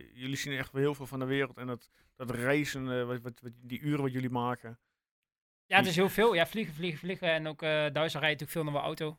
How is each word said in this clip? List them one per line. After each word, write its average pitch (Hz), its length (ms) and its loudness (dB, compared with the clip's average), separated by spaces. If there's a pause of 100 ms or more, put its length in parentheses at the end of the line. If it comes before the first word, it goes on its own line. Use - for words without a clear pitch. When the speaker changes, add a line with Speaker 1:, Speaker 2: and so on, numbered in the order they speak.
(140)
Speaker 1:
jullie 131 220 -6
zien 139 220 -2
echt 135 140 -4
wel 135 100 4
heel 143 120 6
veel 135 120 -8
van 135 120 -6
de 131 60 0
wereld 135 320 2
en 123 100 -8
dat, 120 240 -6 (260)
dat 123 140 -6
reizen, 131 720 0
eh, 120 60 -2
wat, 123 140 -4
wat, 120 220 -12
wat, 120 140 -14
die 123 240 -10
uren 147 220 0
wat 135 100 0
jullie 127 180 -2
maken. 120 480 -4 (880)
Speaker 2:
Ja, - 80 0
het 196 100 8
Speaker 1:
Die 196 80 0
Speaker 2:
is 151 60 0
heel 190 100 6
veel. 220 260 4
Ja, 165 120 4
vliegen, 165 280 -4
vliegen, 160 240 -6
vliegen. 180 340 -4
En 156 140 -2
ook, 156 160 -10
eh, 160 60 -2
Duitsland 151 460 0
rijdt 143 80 -4 (180)
natuurlijk 147 100 -8
veel 160 140 -2
naar 147 80 -2
de 143 60 -2
auto. 156 300 -4 (100)